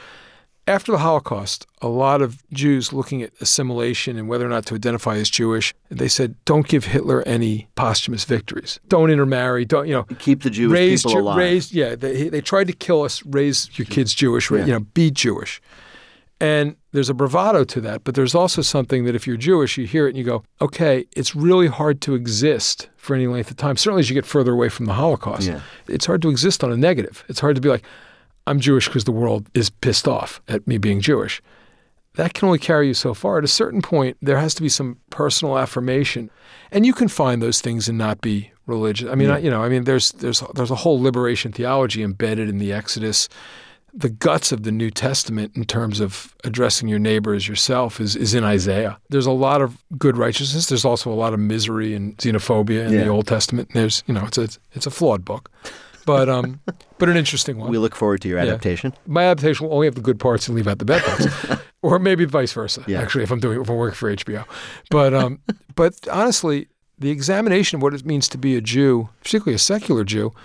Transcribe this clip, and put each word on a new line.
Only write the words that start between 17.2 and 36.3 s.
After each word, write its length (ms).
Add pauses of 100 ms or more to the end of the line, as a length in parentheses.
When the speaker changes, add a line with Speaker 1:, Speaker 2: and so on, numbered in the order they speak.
Speaker 1:
to 180
that, 220
but 100
there's 220
also 260
something 440
that 100
if 100
you're 120
Jewish, 400
you 100
hear 180
it 40
and 80
you 80
go, 180 (180)
"Okay, 440 (100)
it's 200
really 320
hard 340
to 120
exist 840
for 180
any 100
length 240
of 80
time." 180
Certainly 260
as 80
you 40
get 120
further 260
away 180
from 160
the 80
Holocaust, 540
Speaker 2:
Yeah. 140 (260)
Speaker 1:
it's 180
hard 180
to 60
exist 340
on 100
a 40
negative. 500
It's 120
hard 160
to 60
be 80
like, 140 (600)
"I'm 140
Jewish 280
'cause 180
the 60
world 440
is 160
pissed 360
off 400
at 200
me 100
being 240
Jewish." 400 (760)
That 180
can 100
only 140
carry 280
you 60
so 220
far. 240
At 40
a 40
certain 340
point, 400
there 180
has 160
to 60
be 80
some 280 (120)
personal 480
affirmation. 720 (420)